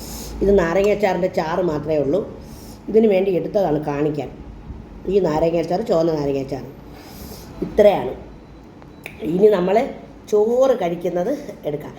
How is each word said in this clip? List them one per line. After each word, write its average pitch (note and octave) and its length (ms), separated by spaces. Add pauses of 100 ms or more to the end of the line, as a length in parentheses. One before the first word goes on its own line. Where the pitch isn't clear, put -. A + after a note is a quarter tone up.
(440)
ഇത് G3 140
നാരങ്ങ F#3 320
അച്ചാറിൻ്റെ F#3 380
ചാറ് F3 320
മാത്രമേ D#3 360
ഉള്ളൂ. D3 420 (500)
ഇതിന് A3 180
വേണ്ടി G3 240
എടുത്തതാണ് E3 540
കാണിക്കാൻ. D3 460 (760)
ഈ F#3+ 120
നാരങ്ങ E3 400
അച്ചാർ, F3+ 240
ചുവന്ന E3+ 300
നാരങ്ങ C#3+ 260
അച്ചാർ C3+ 240 (1000)
ഇത്രയാണ്. D3+ 520 (1040)
ഇനി F3+ 280
നമ്മൾ G3 420 (400)
ചോറ് A#3 500
കഴിക്കുന്നത് F3 580 (260)
എടുക്കാം. D3 340